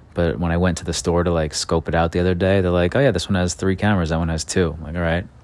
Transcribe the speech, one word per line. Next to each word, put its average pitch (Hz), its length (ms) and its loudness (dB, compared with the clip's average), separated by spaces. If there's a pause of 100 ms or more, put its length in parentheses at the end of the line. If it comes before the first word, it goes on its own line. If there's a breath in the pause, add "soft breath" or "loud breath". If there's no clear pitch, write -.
(160 loud breath)
But 85 240 0
when 85 120 0
I 85 60 0
went 87 220 2
to - 60 -14
the 85 80 -4
store 87 300 0
to, 87 80 0
like, 78 220 0
scope - 340 -2
it 80 60 -2
out 82 200 0
the 87 60 0
other 92 140 2
day, 95 280 2
they're 90 100 2
like, 87 240 2
"Oh, 120 40 2
yeah, 135 120 4
this - 180 -2
one 101 60 0
has 90 180 0
three 95 220 0
cameras. 92 340 2
That 82 80 0
one 82 120 0
has 82 140 -2
two." 82 320 0
I'm 80 80 -12
like, 78 120 -8
"All 87 60 -4
right, 85 260 -2 (160)